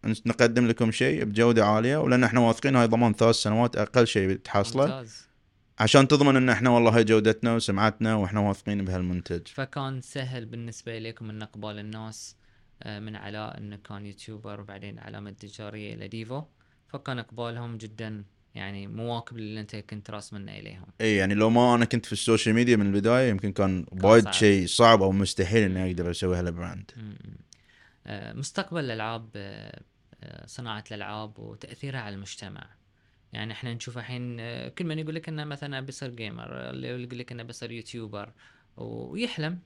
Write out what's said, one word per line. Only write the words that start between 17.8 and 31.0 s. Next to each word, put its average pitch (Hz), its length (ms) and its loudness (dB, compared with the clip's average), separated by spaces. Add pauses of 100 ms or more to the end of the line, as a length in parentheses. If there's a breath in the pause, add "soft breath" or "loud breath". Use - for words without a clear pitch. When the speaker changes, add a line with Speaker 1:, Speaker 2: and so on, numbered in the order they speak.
Speaker 2:
يعني، 98 320 -10
مواكب 117 500 -8
للي 110 220 -10
أنت 107 160 -14
كنت 104 360 -14
راسمنا 101 480 -14
إليهم. 101 260 -16 (160)
Speaker 1:
إي، 110 140 4
يعني، 95 180 4
لو 110 160 4
ما 120 260 6
أنا 117 100 4
كنت 113 200 -2
في - 80 -8
السوشيال 110 420 2
ميديا 120 200 6
من 104 100 4
البداية، 113 440 2
يمكن 101 220 -2
كان 95 320 0
Speaker 2:
كان 92 220 -4
Speaker 1:
وايد 110 180 12
Speaker 2:
صعب. 98 100 -2
Speaker 1:
شيء 98 340 6
صعب 113 340 8
أو 95 100 4
مستحيل 98 520 2
إني 92 160 0
Speaker 2:
مم. 92 80 -2
Speaker 1:
أقدر 87 240 -4
أسوي 90 260 -2
هالبراند. 90 600 -8
Speaker 2:
مم، 110 60 -16
مم. - 340 -18 (680 soft breath)
آه، 110 260 -12
مستقبل 160 520 -6
الألعاب، 113 500 -8
آه، 101 460 -14 (420)
آه، 50 220 -18
صناعة 110 460 -12
الألعاب 107 480 -12